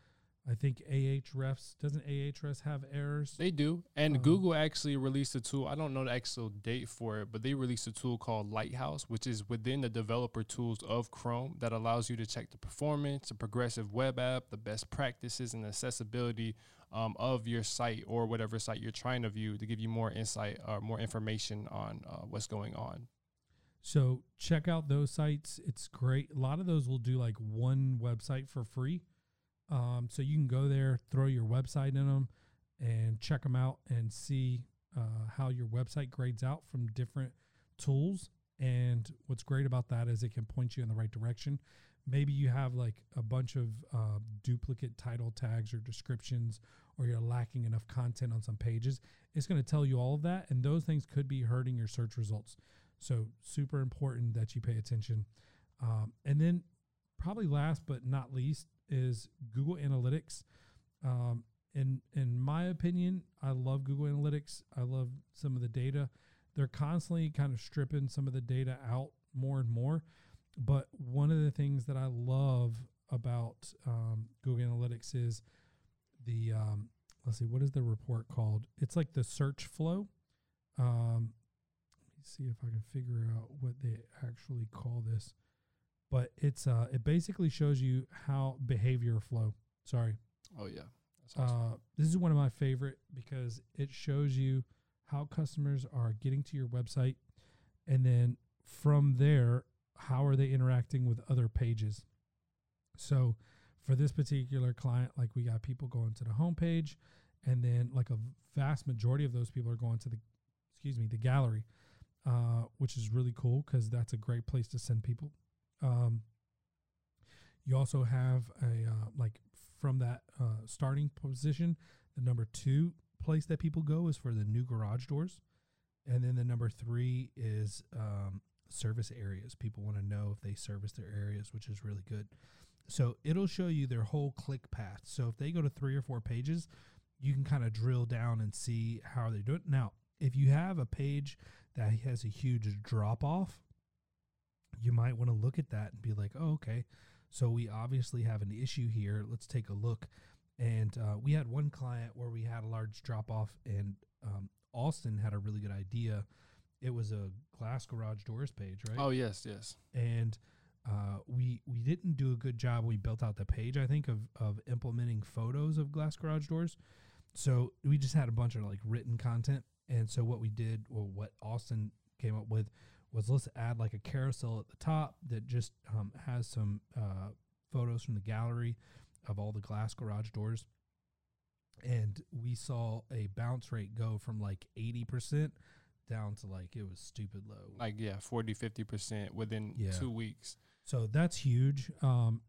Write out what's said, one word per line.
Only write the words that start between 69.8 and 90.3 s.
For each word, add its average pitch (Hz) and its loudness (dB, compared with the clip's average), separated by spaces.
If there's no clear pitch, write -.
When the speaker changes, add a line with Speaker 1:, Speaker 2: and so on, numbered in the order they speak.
Speaker 1:
But 131 4
one 139 2
of 160 6
the 147 6
things 139 2
that 139 -2
I 131 0
love 123 4
about, 120 -2
um, 113 0
Google 123 2
Analytics 120 -2
is 117 0
the, 113 0
um, 107 -2
let's 117 0
see, 120 0
what 120 2
is 139 4
the 135 2
report 113 -2
called? 110 0
It's - 0
like 165 2
the 131 2
search - -2
flow. 175 -2
Um, 117 2
let - -20
me 147 -20
see - -8
if 117 -6
I 120 -4
can 110 -2
figure 120 -2
out 113 -8
what 127 -4
they 113 -2
actually 120 -6
call 117 -6
this. 110 -2
But 127 2
it's, - 2
uh, 120 6
it 127 2
basically 170 4
shows 143 4
you 131 2
how 135 -2
behavior 120 2
flow. 110 0
Sorry. 113 0